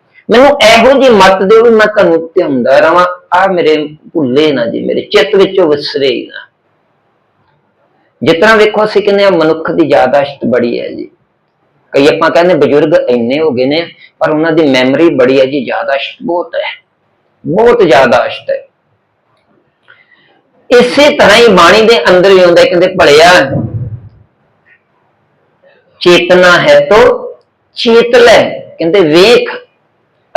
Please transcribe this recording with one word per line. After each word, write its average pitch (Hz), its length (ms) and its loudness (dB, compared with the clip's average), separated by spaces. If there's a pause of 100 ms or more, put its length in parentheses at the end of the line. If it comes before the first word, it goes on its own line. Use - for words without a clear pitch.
(320)
ਮੈਨੂੰ 254 160 4
ਇਹੋ 240 540 2
ਜਿਹੀ 269 80 4
ਮੱਤ 190 340 2
ਦਿਓ 220 200 4
ਵੀ 240 60 4
ਮੈਂ 214 180 2
ਤੁਹਾਨੂੰ 175 480 0
ਧਿਆਉਂਦਾ 139 440 0
ਰਵਾਂ, 165 260 2 (280)
ਆ 185 180 0
ਮੇਰੇ 156 360 -2 (260)
ਭੁੱਲੇ 151 380 -2
ਨਾ 123 140 -4
ਜੀ, 117 160 -8
ਮੇਰੇ 123 200 -4
ਚਿੱਤ 202 340 -2
ਵਿੱਚੋਂ 190 320 0
ਵਿਸਰੇ 147 400 -4
ਹੀ 117 200 -6
ਨਾ। - 200 -20 (1800)
ਜਿਸ - 100 2
ਤਰ੍ਹਾਂ 214 240 2
ਵੇਖੋ 214 280 0
ਅਸੀਂ - 160 -2
ਕਹਿੰਦੇ 202 220 0
ਹਾਂ 196 80 2
ਮਨੁੱਖ 160 400 -2
ਦੀ 165 160 0
ਯਾਦਾਸ਼ਤ 135 580 -2
ਬੜੀ 120 340 -4
ਹੈ 123 80 -10
ਜੀ, - 220 -14 (840)
ਕਈ 139 160 0
ਆਪਾਂ 160 220 0
ਕਹਿੰਦੇ 175 240 0
ਬਜ਼ੁਰਗ 151 560 0
ਇੰਨੇ 123 300 -2
ਹੋ 160 120 -2
ਗਏ 127 140 -4
ਨੇ, 156 260 -4 (280)
ਪਰ 160 100 -2
ਉਹਨਾਂ 160 220 -2
ਦੀ 160 120 0
ਮੈਮਰੀ 135 520 0
ਬੜੀ 131 240 0
ਹੈ 131 60 2
ਜੀ, 135 120 -4
ਯਾਦਾਸ਼ਤ 120 640 -6
ਬਹੁਤ 170 320 -8
ਹੈ, - 280 -10 (640)
ਬਹੁਤ 208 340 0
ਯਾਦਾਸ਼ਤ 127 680 0
ਹੈ। - 160 -8 (2000)
ਇਸੇ 285 300 0
ਤਰ੍ਹਾਂ 208 280 0
ਹੀ 233 100 4
ਬਾਣੀ 185 340 2
ਦੇ 220 280 0
ਅੰਦਰ 180 200 2
ਵੀ 185 140 4
ਆਉਂਦਾ, 175 200 4
ਕਹਿੰਦੇ, 175 240 0
"ਭਲਿਆ 160 440 2 (2750)
ਚੇਤਨਾ 180 600 2
ਹੈ 147 200 2
ਤੋ - 520 0 (440)
ਚੇਤ 233 400 0
ਲੈ," 233 440 2
ਕਹਿੰਦੇ, 170 400 -4
"ਵੇਖ, 185 680 0 (680)